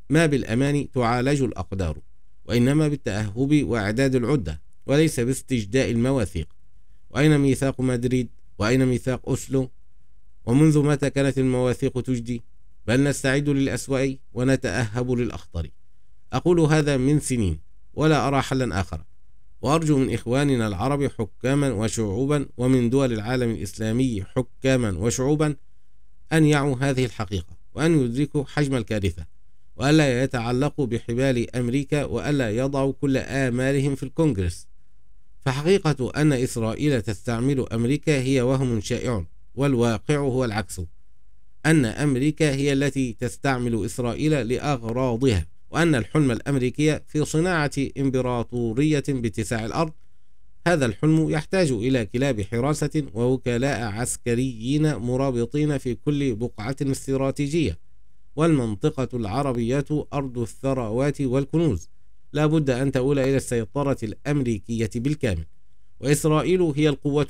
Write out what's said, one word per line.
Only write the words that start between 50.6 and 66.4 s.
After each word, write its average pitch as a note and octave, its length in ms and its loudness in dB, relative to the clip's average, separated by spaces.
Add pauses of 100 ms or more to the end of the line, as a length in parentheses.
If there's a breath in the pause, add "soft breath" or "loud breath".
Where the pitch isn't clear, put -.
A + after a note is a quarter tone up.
هذا E3 200 4
الحلم D#3 440 4
يحتاج D#3+ 420 2
إلى A#2 340 2
كلاب B2 340 0
حراسة C#3 600 0 (120)
ووكلاء A#2+ 680 0
عسكريين B2 1120 0
مرابطين B2+ 840 0
في B2 160 -2
كل C#3+ 400 0
بقعة A#2 480 -4
استراتيجية. C3+ 960 0 (580)
والمنطقة C#3 760 2
العربية B2 720 0 (280)
أرض C3+ 260 -4
الثروات B2+ 840 -2
والكنوز، C#3 680 0 (440)
لا D3+ 140 2
بد D3+ 240 4
أن C3 220 2
تؤول C3+ 260 2
إلى C3+ 180 4
السيطرة B2 640 0
الأمريكية A2+ 920 -2
بالكامل، A#2+ 500 0 (560)
وإسرائيل D3+ 600 2